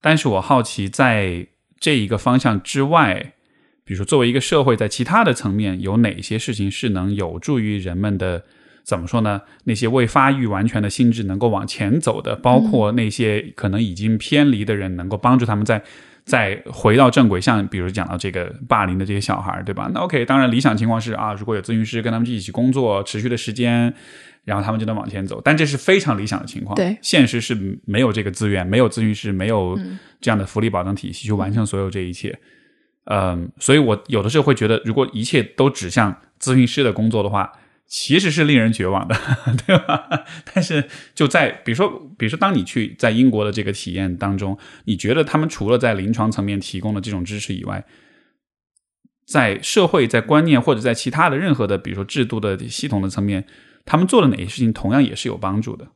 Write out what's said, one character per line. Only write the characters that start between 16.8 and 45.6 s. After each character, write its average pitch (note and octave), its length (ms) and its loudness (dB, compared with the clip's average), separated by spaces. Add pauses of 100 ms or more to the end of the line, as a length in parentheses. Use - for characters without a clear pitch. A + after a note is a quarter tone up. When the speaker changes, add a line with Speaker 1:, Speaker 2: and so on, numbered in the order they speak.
Speaker 1:
到 C3 140 8
正 A#2+ 180 6
轨。 F#2 140 2
像 G#2 260 0
比 F#2+ 120 -6
如 F2+ 100 -4
讲 F#2+ 180 -4
到 F2+ 80 -6
这 F#2+ 140 -6
个 F2+ 240 -6 (140)
霸 G#2+ 180 2
凌 F#2 140 -2
的 F#2+ 60 -2
这 F#2+ 60 -6
些 G2+ 80 -2
小 G2 220 -4
孩 F#2+ 100 -6
儿， F2+ 120 -8
对 F#2+ 100 -6
吧？ - 180 -6
那 G#2+ 100 -4
OK， E3 220 -2
当 C3+ 160 2
然 B2+ 120 2
理 A#2 80 2
想 A#2+ 180 2
情 A2+ 100 0
况 A2+ 140 0
是 A2 120 -6
啊， G#2 200 -4
如 G2+ 120 -10
果 A2 100 -2
有 F#2+ 80 -4
咨 - 40 -12
询 A2+ 160 0
师 A2+ 160 -4
跟 A2 140 -2
他 A2+ 60 -2
们 A#2 100 0
一 A2+ 100 -4
起 G2 120 -10
工 B2+ 200 2
作， A2+ 320 0
持 G#2+ 160 -6
续 A#2 100 -4
的 A#2+ 80 -2
时 A2 160 -6
间， A#2+ 400 0 (500)
然 G2+ 140 -4
后 G2 60 -2
他 A2 80 -4
们 A2 80 -2
就 A2 60 -4
能 G#2+ 100 -4
往 G#2 120 -8
前 G2 180 -6
走。 G#2+ 180 -8
但 D3+ 120 4
这 D#3 100 2
是 C#3 120 -4
非 F#3+ 220 4
常 - 180 0
理 G2+ 80 -4
想 G#2+ 140 -4
的 - 60 -10
情 - 180 -10
况。 G2+ 120 -8
Speaker 2:
对。 G3 260 0
Speaker 1:
现 C#3 260 2
实 A#2 120 -2
是 G2+ 460 -4
没 G#2 140 0
有 B2 120 2
这 G#2 120 -2
个 G2 80 -4
资 G#2+ 160 -4
源， F#2 180 0
没 G2 140 0
有 A#2 100 6
咨 A#2 120 -4
询 G#2+ 120 2
师， G#2 180 -6
没 F#2+ 160 -2
有 F#2+ 300 0 (420)
这 A#2 120 0
样 G#2+ 60 2
的 F#2+ 80 0
福 G#2+ 140 -4
利 A2 100 2
保 F2+ 140 -2
障 G2 120 -2
体 F#2+ 160 -10
系 - 160 -14
去 G#2+ 40 -2
完 G2 220 0
成 A2 120 0
所 G2 140 -4
有 F#2+ 100 -2
这 F#2+ 120 -6
一 F2+ 120 -6
切。 - 160 -8 (760)
Speaker 2:
嗯。 F#2 380 -2
Speaker 1:
嗯， - 160 -12
所 C3+ 160 4
以 - 20 6
我 A2+ 300 2
有 G#2 160 0
的 G#2+ 60 0
时 D3+ 100 0
候 C3+ 40 2
会 C#3+ 120 4
觉 A2+ 120 0
得， A2+ 160 2
如 A2+ 100 -4
果 B2+ 200 2
一 A2 100 -4
切 B2 200 2
都 - 260 2
指 F#2+ 220 -6
向 G#2 240 2 (240)
咨 C3 160 0
询 B2+ 100 8
师 C#3 180 0
的 A2+ 80 2
工 G#2+ 180 0
作 A2 120 0
的 G2+ 80 -2
话， G2 220 -2 (360)
其 - 320 0
实 F#3 120 2
是 D3+ 140 2
令 D3 140 4
人 A2+ 140 2
绝 F#2 140 -2
望 G2 200 -2
的， A2 80 0 (220)
<laughs> A#2+ 280 -2
对 F#3+ 120 4
吧？ - 480 -2 (260)
但 F#3 120 0
是 D3+ 200 -2 (300)
就 D3 140 2
在， D3+ 240 2 (120)
比 A#2 80 -2
如 A#2 40 0
说， F#3+ 120 2 (300)
比 A2 80 -2
如 G#2+ 40 0
说 D#3+ 80 -6
当 G3 180 2
你 G2 80 2
去 A2 340 -4
在 A#2 140 2
英 B2 180 6
国 G#2+ 160 4
的 G#2 60 -2
这 G#2 120 -4
个 G2 80 -2
体 F#2 220 -8
验 F#2 240 -2
当 G2 180 -2
中， G2 220 -4 (280)
你 G#2+ 120 0
觉 A2 160 0
得 D#3 100 4
他 E3 140 0
们 D#3 100 0
除 G#2+ 220 -4